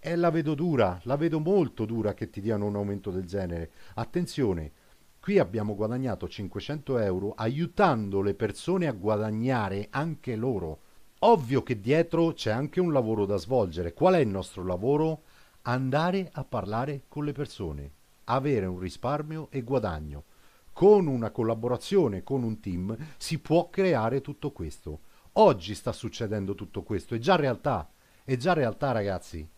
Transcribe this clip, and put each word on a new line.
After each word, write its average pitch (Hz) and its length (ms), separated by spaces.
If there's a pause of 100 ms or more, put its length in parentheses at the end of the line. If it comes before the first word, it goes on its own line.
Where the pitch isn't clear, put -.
E 170 160
la 170 140
vedo 156 240
dura, 127 500
la 127 120
vedo 160 220
molto 156 480
dura 107 260
che - 160
ti - 120
diano 104 260
un 101 80
aumento 101 360
del 92 140
genere. 87 460 (240)
Attenzione, 110 760 (540)
qui 196 140
abbiamo 104 340
guadagnato 113 540
cinquecento 123 720
euro 98 360
aiutando 120 880
le 101 140
persone 165 520
a 139 60
guadagnare 107 960
anche 139 460
loro. 101 460 (380)
Ovvio 143 440
che 113 160
dietro 165 520
c'è 120 200
anche 143 260
un 175 140
lavoro 110 340
da 101 80
svolgere. 90 580
Qual 185 220
è 175 40
il 131 100
nostro 95 340
lavoro? 139 600 (400)
Andare 147 680
a 135 140
parlare 120 640
con 147 160
le 147 80
persone, 78 580 (340)
avere 127 420
un 90 120
risparmio 147 720
e 135 120
guadagno. 82 640 (480)
Con 196 360
una 117 240
collaborazione, 117 920
con 131 220
un 110 160
team, 95 360 (200)
si - 240
può 170 280
creare 139 520
tutto 143 320
questo. 76 480 (320)
Oggi 104 420
sta - 160
succedendo 101 640
tutto 98 300
questo, 107 320
è - 20
già 143 160
realtà, 131 560 (320)
è 131 140
già 147 160
realtà, 135 400
ragazzi. 95 520 (140)